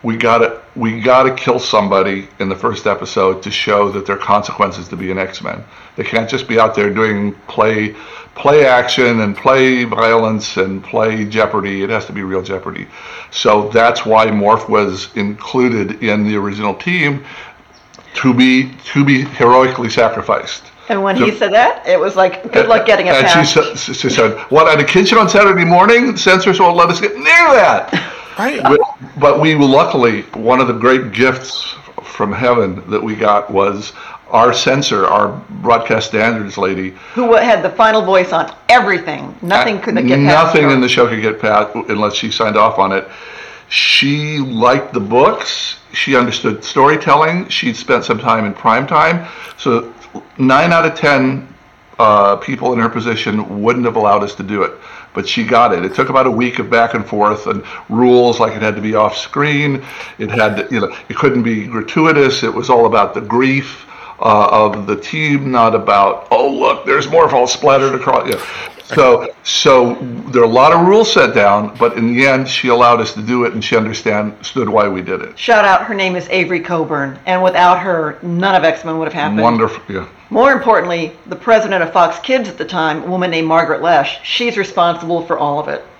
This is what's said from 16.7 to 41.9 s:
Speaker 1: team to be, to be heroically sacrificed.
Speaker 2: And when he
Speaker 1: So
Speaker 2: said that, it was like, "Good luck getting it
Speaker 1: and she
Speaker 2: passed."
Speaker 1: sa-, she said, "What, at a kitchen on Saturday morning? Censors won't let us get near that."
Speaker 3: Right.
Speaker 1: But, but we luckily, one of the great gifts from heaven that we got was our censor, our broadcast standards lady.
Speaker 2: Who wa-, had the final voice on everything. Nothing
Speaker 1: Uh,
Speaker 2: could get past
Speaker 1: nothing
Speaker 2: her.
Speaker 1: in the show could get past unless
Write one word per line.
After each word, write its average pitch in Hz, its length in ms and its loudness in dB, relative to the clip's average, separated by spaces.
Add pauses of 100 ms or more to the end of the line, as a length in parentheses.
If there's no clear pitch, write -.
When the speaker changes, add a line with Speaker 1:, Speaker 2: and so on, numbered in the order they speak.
Speaker 1:
team 147 500 -4 (880)
to 131 160 0
be, 127 400 2 (220)
to 139 100 2
be 139 200 2
heroically 127 680 2
sacrificed. - 720 -2 (260)
Speaker 2:
And 202 120 -2
when 196 140 -2
he 233 160 2
Speaker 1:
So - 60 -10
Speaker 2:
said - 160 0
that, 240 340 2
it 180 120 2
was 185 160 -2
like, 185 360 0
"Good - 160 2
luck 220 180 2
getting 208 220 2
it 165 80 2
Speaker 1:
and 135 120 4 (200)
she - 120 2
Speaker 2:
passed." - 260 -4
Speaker 1:
sa-, - 80 -10
she - 160 -4
said, 110 280 0 (120)
"What, 156 180 6
at 151 120 4
a 147 40 0
kitchen 190 340 2
on 214 120 4
Saturday 196 360 4
morning? 220 520 4
Censors 185 420 2
won't 175 160 4
let 175 140 4
us 170 100 -2
get - 160 -4
near 262 100 -12
that." 269 840 2 (280)
Speaker 3:
Right. 240 260 -4
Speaker 1:
But, 147 160 4 (400)
but 143 200 4
we 156 140 2
luckily, 135 680 2 (100)
one 120 260 0
of 131 80 2
the 120 60 -2
great 117 380 0
gifts 127 640 -2 (280)
from 101 300 -6
heaven 101 560 0
that 104 120 -2
we 107 140 -6
got 104 360 0
was 98 420 -2 (380)
our 117 200 4
censor, 131 540 0
our 104 340 0 (220)
broadcast 117 460 0
standards 107 500 -2
lady. 95 380 -4 (180)
Speaker 2:
Who 240 140 -2
wa-, 226 100 4
had 214 240 2
the 180 80 -4
final 220 320 2
voice 185 320 0
on 160 180 -4 (180)
everything. 170 760 0
Nothing 208 340 0
Speaker 1:
Uh, - 40 -10
Speaker 2:
could - 140 -4 (120)
get 131 140 2
past 147 260 4
Speaker 1:
nothing 151 160 2
Speaker 2:
her. 139 80 4
Speaker 1:
in 131 100 2
the 123 80 0
show 120 180 4
could 110 140 -4
get 107 180 -2
past 107 360 0
unless 104 400 -4